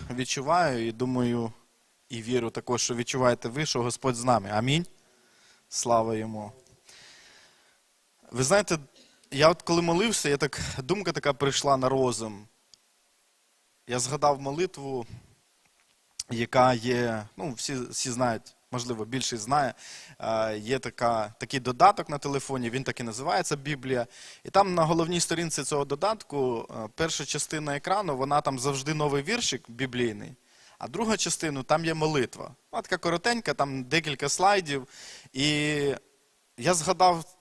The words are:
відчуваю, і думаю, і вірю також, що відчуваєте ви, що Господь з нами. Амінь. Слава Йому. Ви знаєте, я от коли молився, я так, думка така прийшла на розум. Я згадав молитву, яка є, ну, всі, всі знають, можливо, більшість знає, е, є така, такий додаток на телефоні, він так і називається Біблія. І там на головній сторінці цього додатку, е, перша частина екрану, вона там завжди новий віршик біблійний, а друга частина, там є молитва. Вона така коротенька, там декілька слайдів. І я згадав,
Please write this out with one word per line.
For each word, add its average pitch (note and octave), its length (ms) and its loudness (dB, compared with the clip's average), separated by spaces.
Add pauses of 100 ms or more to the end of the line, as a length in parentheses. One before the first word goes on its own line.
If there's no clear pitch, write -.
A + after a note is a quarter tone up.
(160)
відчуваю, C3 720 0
і A2+ 40 -2
думаю, A#2+ 600 0 (580)
і A#2 120 -8
вірю A#2 280 0
також, A#2 320 -2
що B2 140 -2
відчуваєте B2 540 2
ви, C#3+ 160 -2
що B2+ 160 -2
Господь B2 340 0
з A#2+ 80 -6
нами. A2 260 2
Амінь. C3 360 2 (840)
Слава A2+ 460 2
Йому. A2 360 -6 (1800)
Ви B2 120 -2
знаєте, F#3 340 4 (540)
я D3 180 8
от E3+ 120 2
коли E3+ 200 2
молився, F3 480 2
я C#3 80 2
так, - 220 -2 (180)
думка E3+ 340 -2
така C#3+ 220 0
прийшла C#3 440 2
на C3 120 2
розум. A2+ 580 0 (1400)
Я B2 120 -2
згадав C#3 420 2
молитву, C#3 640 -4 (1200)
яка B2+ 440 4
є, A#2 540 -2 (100)
ну, D3 160 -6
всі, C3+ 220 -6
всі B2 360 -6
знають, A#2 440 -2 (180)
можливо, A#2 320 -4
більшість A#2+ 380 -4
знає, C3 300 0 (460)
е, A2 380 0
є A#2+ 220 -2
така, A2+ 600 -2
такий C3 200 -4
додаток D#3+ 500 4
на D3 80 -4
телефоні, C3+ 520 -4
він B2+ 140 -4
так - 160 -4
і C3 40 -4
називається D3+ 520 -2
Біблія. C3 520 -4 (360)
І - 60 -10
там F#3+ 260 4
на E3 80 4
головній E3+ 360 2
сторінці E3 440 -2
цього C#3+ 220 0
додатку, C#3+ 840 -2
е, A2 260 -10
перша D#3+ 300 -2
частина D3+ 500 -4
екрану, F3 420 -2
вона C#3+ 240 2
там C3+ 180 -2
завжди C#3 340 -2
новий C#3+ 300 0
віршик F3 480 -2
біблійний, A#2+ 640 -4 (420)
а - 100 -10
друга G#3+ 300 0
частина, D3+ 460 -2
там D#3+ 220 2
є D#3+ 80 2
молитва. D3+ 600 0 (160)
Вона - 100 -4
така - 160 -2
коротенька, E3+ 560 0
там C3+ 300 -2
декілька D3 460 0
слайдів. E3+ 580 2 (460)
І C#3 140 2 (1120)
я C#3+ 160 2
згадав, E3+ 520 4 (160)